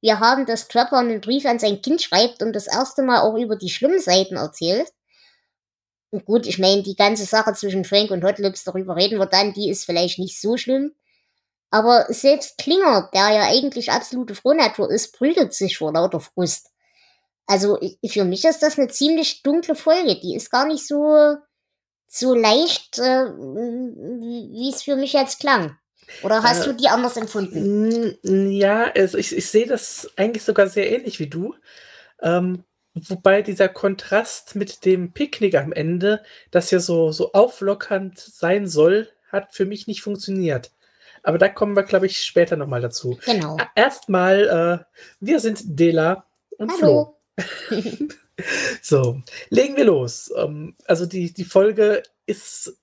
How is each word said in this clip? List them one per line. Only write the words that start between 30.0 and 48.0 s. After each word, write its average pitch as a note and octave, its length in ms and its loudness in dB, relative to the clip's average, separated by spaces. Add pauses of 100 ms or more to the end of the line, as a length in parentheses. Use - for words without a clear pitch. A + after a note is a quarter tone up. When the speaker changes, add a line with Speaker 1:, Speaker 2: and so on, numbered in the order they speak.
Speaker 2:
eigentlich A3 280 -2
sogar G3+ 240 4
sehr G3 220 -2
ähnlich B3 300 -4
wie D3+ 80 -6
du. F3 260 -8 (680)
Ähm, F3+ 420 -2 (300)
wobei F#3+ 480 2
dieser G3 260 2
Kontrast G3 880 -4
mit G3 300 -6
dem F3+ 260 2
Picknick A3 420 -2
am D3 180 0
Ende, F3+ 500 -2 (280)
das F3 200 0
ja F#3 100 4
so, E3 320 0
so - 200 -4
auflockernd G3 840 0
sein G3 480 -2
soll, F3+ 440 2 (200)
hat G3 240 -6
für F#3+ 120 -2
mich G#3 200 -10
nicht G#3 140 -10
funktioniert. F#3+ 720 -4 (520)
Aber D#3+ 160 0
da F#3+ 100 6
kommen G3+ 280 -2
wir, G3 60 4
glaub F#3+ 220 0
ich, F#3+ 200 -4
später E3+ 320 2
nochmal C#3 240 -4
dazu. B2 440 -6
Speaker 1:
Genau. D#3+ 340 -2
Speaker 2:
A-, - 160 -4
erstmal, F#3 1160 2
äh, - 60 -20 (240)
wir B3+ 200 2
sind A3 240 -4
Dela E3 600 2 (320)
und A3+ 140 -6
Speaker 1:
Hallo. F#4 60 -4
Speaker 2:
Flo. D4+ 360 4 (240)
<laughs> A3 680 -8 (760)